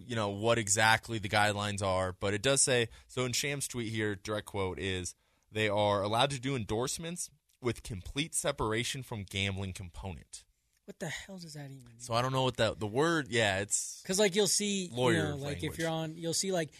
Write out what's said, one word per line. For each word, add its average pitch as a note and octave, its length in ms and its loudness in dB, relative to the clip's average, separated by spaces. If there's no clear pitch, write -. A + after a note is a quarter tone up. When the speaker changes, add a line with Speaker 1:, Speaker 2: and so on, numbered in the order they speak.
Speaker 1:
you A#2+ 100 -4
know, G#2+ 140 0
what A2+ 280 2
exactly A2 600 4
the G2+ 100 -6
guidelines G#2 540 2
are, F#2 300 0
but G2+ 220 -2
it G2+ 80 -2
does C3+ 200 4
say, A#2+ 260 4
so - 180 -4
in B2 80 -4
Sham's C#3+ 360 -2
tweet A2+ 240 -4
here, G#2+ 240 0
direct G#2 300 -6
quote F#2 320 -4
is, F#2 360 -2
"They G#2+ 160 2
are G2+ 340 4
allowed A2+ 280 2
to C#3 100 -6
do C3+ 160 -2
endorsements C3 720 -4
with A#2+ 220 -2
complete C3+ 520 -6
separation B2+ 680 0
from G#2+ 220 -8
gambling G2 500 -2
component." - 680 -12
Speaker 2:
What - 140 -18
the F3 80 -6
hell F#3+ 300 -10
does E3 160 -16
that D3 160 -10
even C3+ 140 -16
mean? A#2 140 -20
Speaker 1:
So A2+ 160 -6
I A#2 80 4
don't C3 100 0
know C3 120 2
what B2+ 120 2
the, G#2+ 220 4
the G#2+ 80 -2
word, D3 440 2
yeah, G#2 300 4
it's - 460 -4
Speaker 2:
'Cause, F#3 120 0
like, G3+ 160 4
you'll G#3 120 6
see, G3+ 400 0
you A#2 100 -12
Speaker 1:
lawyer D3+ 340 4
Speaker 2:
know, D3 60 -4
like, C#3+ 220 -6
if - 40 -4
Speaker 1:
language. D#3 180 -4
Speaker 2:
you're E3 100 0
on, D#3+ 260 -4
you'll E3 180 -4
see, F#3+ 180 0
like, E3 280 0